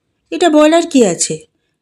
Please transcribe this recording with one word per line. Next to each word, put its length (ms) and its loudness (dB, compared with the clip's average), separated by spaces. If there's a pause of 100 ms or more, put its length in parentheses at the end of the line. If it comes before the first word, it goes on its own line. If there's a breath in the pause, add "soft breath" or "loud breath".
(320)
এটা 180 -2
বলার 380 2
কি 180 2
আছে? 320 -6 (440)